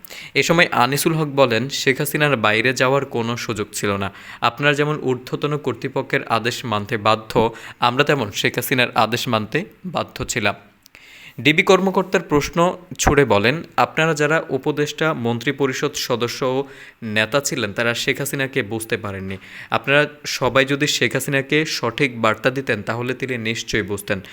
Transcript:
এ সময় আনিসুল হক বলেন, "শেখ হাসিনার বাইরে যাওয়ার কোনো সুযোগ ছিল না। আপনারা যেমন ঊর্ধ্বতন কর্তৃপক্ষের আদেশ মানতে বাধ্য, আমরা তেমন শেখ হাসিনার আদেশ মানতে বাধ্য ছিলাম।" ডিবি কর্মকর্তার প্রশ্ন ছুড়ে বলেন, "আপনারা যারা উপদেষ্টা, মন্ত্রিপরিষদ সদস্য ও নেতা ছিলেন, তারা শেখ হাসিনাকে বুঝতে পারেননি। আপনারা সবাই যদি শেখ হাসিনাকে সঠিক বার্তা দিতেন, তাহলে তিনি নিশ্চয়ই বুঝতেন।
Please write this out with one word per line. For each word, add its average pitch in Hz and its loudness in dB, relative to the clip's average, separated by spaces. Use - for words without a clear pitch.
এ 139 2
সময় 170 4
আনিসুল 139 2
হক 156 0
বলেন, 131 2
"শেখ - 0
হাসিনার 147 0
বাইরে 110 2
যাওয়ার 131 2
কোনো 117 -4
সুযোগ 107 -4
ছিল 101 -2
না। 98 -4
আপনারা 143 2
যেমন 147 0
ঊর্ধ্বতন 143 -4
কর্তৃপক্ষের 135 -4
আদেশ 117 -2
মানতে 107 -2
বাধ্য, 110 2
আমরা 127 2
তেমন 131 0
শেখ - 0
হাসিনার 123 0
আদেশ 117 2
মানতে 113 -2
বাধ্য - -6
ছিলাম।" 101 0
ডিবি 156 4
কর্মকর্তার 185 4
প্রশ্ন 165 2
ছুড়ে 143 6
বলেন, 110 2
"আপনারা 156 2
যারা 147 2
উপদেষ্টা, 147 -2
মন্ত্রিপরিষদ 131 -2
সদস্য 120 -4
ও 131 0
নেতা 110 0
ছিলেন, 123 -4
তারা 117 0
শেখ 127 -2
হাসিনাকে 135 -4
বুঝতে 110 -6
পারেননি। 98 -8
আপনারা 139 2
সবাই 131 2
যদি 143 0
শেখ 127 0
হাসিনাকে 139 0
সঠিক 123 -2
বার্তা 110 2
দিতেন, 127 -2
তাহলে 120 -4
তিনি 127 -6
নিশ্চয়ই 113 -2
বুঝতেন। 98 -4